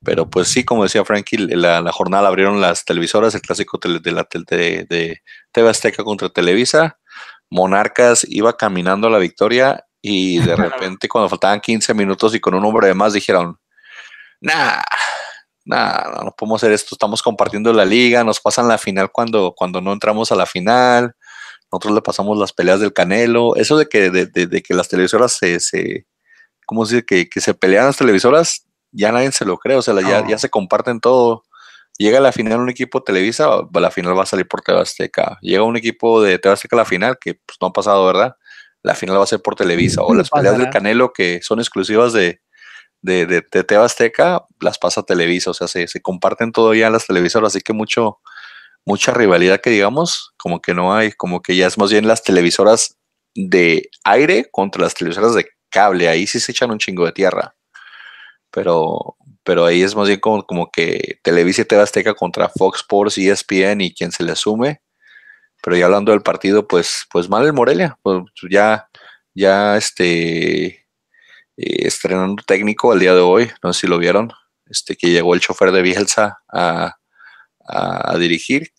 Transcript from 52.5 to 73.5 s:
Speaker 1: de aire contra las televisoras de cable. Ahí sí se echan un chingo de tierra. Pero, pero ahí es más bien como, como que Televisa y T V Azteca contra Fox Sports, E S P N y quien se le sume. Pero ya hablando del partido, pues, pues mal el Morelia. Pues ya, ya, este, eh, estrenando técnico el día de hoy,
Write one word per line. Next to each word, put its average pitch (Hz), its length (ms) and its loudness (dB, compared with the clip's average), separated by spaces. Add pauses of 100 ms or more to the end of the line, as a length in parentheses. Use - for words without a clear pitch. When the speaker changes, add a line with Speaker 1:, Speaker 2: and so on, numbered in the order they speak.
Speaker 1:
de 87 560 0 (160)
aire 156 480 2
contra 196 300 -4
las - 100 -2
televisoras 98 400 -2
de 95 140 0 (220)
cable. 95 380 2
Ahí 85 200 0
sí 120 120 -4
se 120 140 -6
echan 123 180 -2
un 107 80 -6
chingo 90 260 -2
de 82 60 -2
tierra. 92 440 -2 (960)
Pero, 80 640 -2 (260)
pero 85 220 2
ahí 87 160 4
es 98 160 0
más 101 100 0
bien 101 140 0
como, 110 240 -2
como 85 260 -6
que - 520 -4
Televisa 87 400 2
y - 20 -2
T 110 100 2
V 101 80 6
Azteca 104 300 -2
contra 87 340 -4
Fox - 340 -2
Sports, 101 360 0
E 95 120 2
S 101 160 0
P 95 240 0
N 104 140 -2
y 87 100 -6
quien 87 200 -8
se - 100 -6
le 82 120 -4
sume. 120 460 -4 (800)
Pero 87 140 -2
ya 90 100 2
hablando 101 280 2
del 104 80 2
partido, 104 440 0
pues, - 460 -2
pues 90 160 -2
mal 107 160 0
el 151 80 2
Morelia. 143 500 0
Pues 92 220 -2 (260)
ya, 107 380 2 (460)
ya, 98 420 2
este, 82 920 -2
eh, - 180 -16 (720)
estrenando - 880 -4
técnico 107 480 0
el 95 60 4
día 92 160 4
de 90 40 6
hoy, 92 320 4 (120)